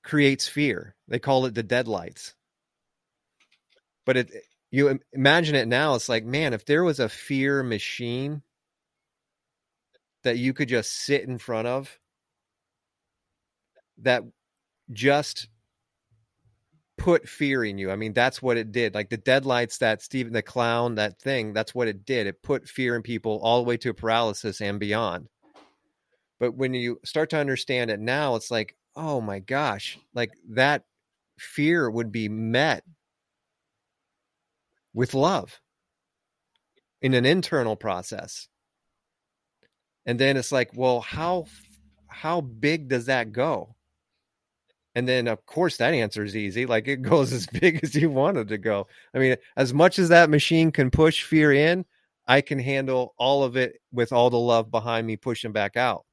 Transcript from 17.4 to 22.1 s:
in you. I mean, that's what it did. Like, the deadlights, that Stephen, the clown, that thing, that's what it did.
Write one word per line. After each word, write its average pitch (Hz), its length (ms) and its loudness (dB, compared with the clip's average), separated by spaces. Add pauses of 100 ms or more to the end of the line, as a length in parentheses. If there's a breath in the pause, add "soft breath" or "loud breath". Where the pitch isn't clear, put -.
in 101 140 -6
you. 95 120 -6
I 98 60 -4
mean, 110 160 -8
that's 123 280 0
what 127 160 0
it 110 160 -4
did. 110 220 -2
Like, 104 160 -6
the 117 60 -6
deadlights, 127 640 0
that 110 240 0
Stephen, 123 300 -8
the 110 100 -2
clown, 120 520 -2
that 104 260 -4
thing, 120 320 -4
that's 110 220 -4
what 120 140 -2
it 101 160 -8
did. 120 220 -2